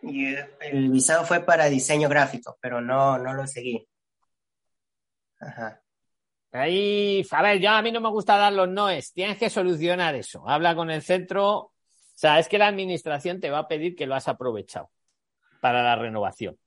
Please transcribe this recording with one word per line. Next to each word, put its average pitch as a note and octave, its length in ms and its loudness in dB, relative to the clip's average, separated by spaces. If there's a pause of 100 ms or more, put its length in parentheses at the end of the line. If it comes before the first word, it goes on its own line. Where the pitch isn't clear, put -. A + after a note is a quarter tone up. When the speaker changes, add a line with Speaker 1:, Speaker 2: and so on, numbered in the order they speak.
Speaker 1:
Y C#3 240 -6 (340)
el C3+ 300 0
visado D#3+ 340 2
fue F3 180 2
para E3 220 4
diseño D3 420 2
gráfico, C#3 540 0
pero A#2+ 200 -6
no, C3 360 2
no C3 160 -6
lo C#3 140 -6
seguí. A#2+ 360 -8 (1600)
Ajá. A2+ 420 -14 (720)
Speaker 2:
Ahí, G3 800 0
a D3 100 2
ver, G3+ 180 4
yo, G3 120 4
a A3 100 4
mí A3+ 100 -2
no A#3 80 -4
me A3+ 100 -2
gusta G#3 280 4
dar G3+ 160 4
los F#3+ 160 2
noes. F#3 420 -2
Tienes G3 260 -4
que A3+ 120 0
solucionar F3 680 0
eso. - 320 -12
Habla D#3+ 280 2
con D#3+ 160 -4
el D#3 100 -4
centro. F#3+ 560 0
O - 160 -12 (400)
sea, D3+ 260 4
es E3 80 2
que G#3 100 0
la G#3 100 6
administración F3+ 720 -4
te D#3 100 -6
va C#3+ 100 -2
a D#3 80 -6
pedir E3 280 -4
que D3+ 100 -6
lo C3+ 100 -4
has C3 120 -6
aprovechado A2+ 640 -8 (720)
para B2 220 2
la A#2+ 120 4
renovación. A2 720 -6